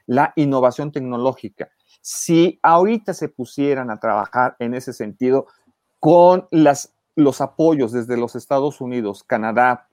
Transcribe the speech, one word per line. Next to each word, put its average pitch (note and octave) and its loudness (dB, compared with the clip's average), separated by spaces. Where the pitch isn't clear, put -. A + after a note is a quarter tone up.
la C3+ 0
innovación C#3 0
tecnológica. B2+ -6
Si - 0
ahorita F#3+ 2
se D3+ -8
pusieran C3 -6
a G#2+ -8
trabajar A2+ -2
en A#2+ -6
ese B2 -10
sentido B2+ -2
con F3 4
las, D3 2
los C#3 2
apoyos C#3+ 0
desde A#2+ -4
los A#2 -4
Estados C#3 -4
Unidos, B2 -8
Canadá, A#2+ 0